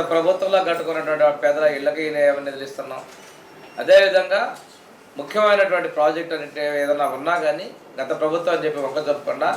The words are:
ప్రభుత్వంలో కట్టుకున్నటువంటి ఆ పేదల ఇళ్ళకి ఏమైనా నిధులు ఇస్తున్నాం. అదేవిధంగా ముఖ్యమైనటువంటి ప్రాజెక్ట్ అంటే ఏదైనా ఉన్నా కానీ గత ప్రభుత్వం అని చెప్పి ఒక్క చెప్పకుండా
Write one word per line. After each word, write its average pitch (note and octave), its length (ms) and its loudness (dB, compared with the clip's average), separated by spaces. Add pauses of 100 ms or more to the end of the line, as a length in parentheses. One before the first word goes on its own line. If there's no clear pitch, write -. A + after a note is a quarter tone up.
ప్రభుత్వంలో F#3 540 2
కట్టుకున్నటువంటి D#3 600 -2
ఆ D3 100 6 (100)
పేదల D3+ 220 2 (120)
ఇళ్ళకి D3 260 -2
ఏమైనా C#3+ 440 0
నిధులు C3+ 200 -8
ఇస్తున్నాం. C3+ 340 -12 (760)
అదేవిధంగా F#3 640 6 (760)
ముఖ్యమైనటువంటి F#3+ 720 2
ప్రాజెక్ట్ D#3+ 440 0
అంటే D3 300 -8 (180)
ఏదైనా C#3+ 240 0 (120)
ఉన్నా D#3+ 180 -2 (100)
కానీ D3 220 -2 (320)
గత C3 100 -6 (100)
ప్రభుత్వం E3+ 360 -2
అని D3 100 -2
చెప్పి D3+ 140 -4
ఒక్క C#3 180 -6 (120)
చెప్పకుండా C#3+ 480 -4